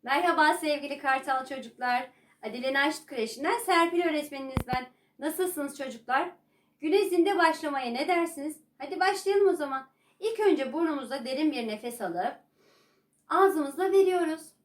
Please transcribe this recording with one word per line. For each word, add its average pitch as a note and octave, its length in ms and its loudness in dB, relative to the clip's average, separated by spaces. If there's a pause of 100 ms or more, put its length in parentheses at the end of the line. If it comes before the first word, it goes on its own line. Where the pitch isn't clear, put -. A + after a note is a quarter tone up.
Merhaba D#4+ 520 2
sevgili C#4+ 440 -4
Kartal C4+ 480 -2
çocuklar. B3 640 -4 (320)
Adile B3 300 -6
Naşit C#4+ 340 0
Kreşi'nden C#4 520 -2
Serpil F4 440 2
öğretmeniniz C#4+ 640 -2
ben. B3+ 200 -4 (320)
Nasılsınız D#4 600 -4
çocuklar? C4 520 -2 (500)
Güne F#4 240 2
zinde F4 340 2
başlamaya D#4 520 0
ne C#4 180 -2
dersiniz? E4 480 0 (220)
Hadi D#4+ 220 -6
başlayalım G4 480 4
o F#4 40 6
zaman. C4+ 340 -4 (340)
İlk A4 200 -2
önce C#4+ 320 2
burnumuzda C#4 520 -2
derin C#4 280 0
bir A#3 160 -4
nefes A3+ 320 -8
alıp F#3 340 -4 (960)
ağzımızla D#4+ 640 2
veriyoruz. F4+ 480 4 (240)